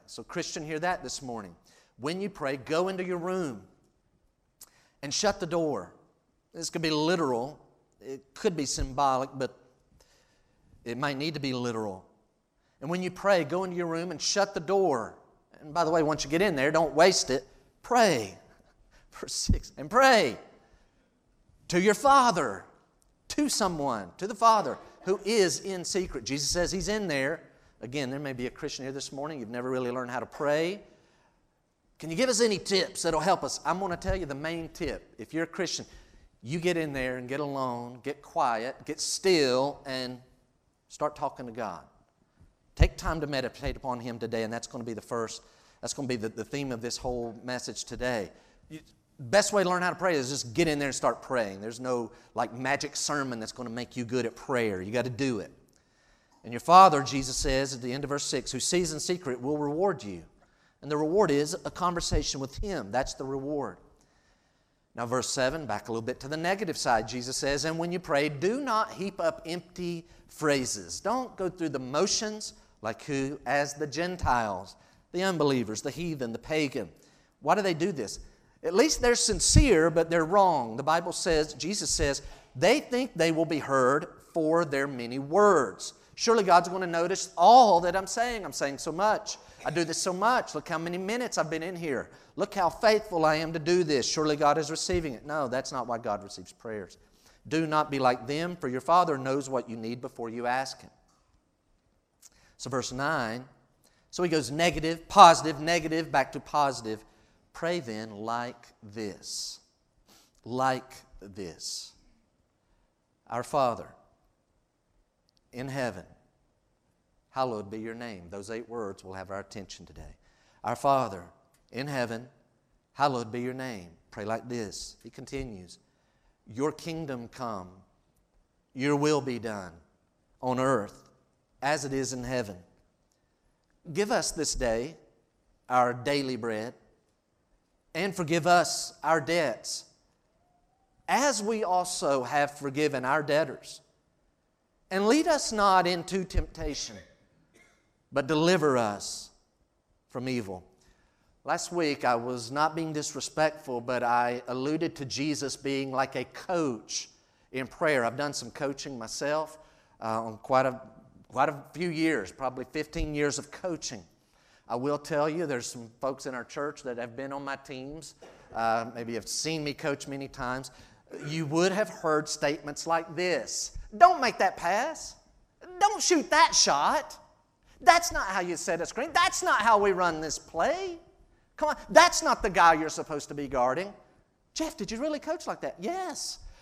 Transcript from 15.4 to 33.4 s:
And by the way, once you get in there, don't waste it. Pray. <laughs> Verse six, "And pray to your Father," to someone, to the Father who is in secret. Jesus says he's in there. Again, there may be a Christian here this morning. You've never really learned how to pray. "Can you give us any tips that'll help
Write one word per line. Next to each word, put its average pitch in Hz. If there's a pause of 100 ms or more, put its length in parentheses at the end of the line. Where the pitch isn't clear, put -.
And 151
by 165
the 156
way, 165
once 147
you 139
get 160
in 196
there, 139
don't 156
waste 180
it. 131 (360)
Pray. 156 (360)
<laughs> -
Verse -
six, -
"And 147
pray 214 (1300)
to 175
your 202
Father," 202 (640)
to 294
someone, 139
to 190
the 220
Father 208 (240)
who 190
is 190
in 185
secret. 180
Jesus 143
says 170
he's 180
in 208
there. 143 (380)
Again, 127
there 139
may 143
be 123
a 120
Christian 143
here 131
this 135
morning. 147
You've 107
never 123
really 127
learned 123
how 127
to 113
pray. 160 (1120)
"Can 160
you 165
give 254
us 214
any 214
tips -
that'll 160
help 170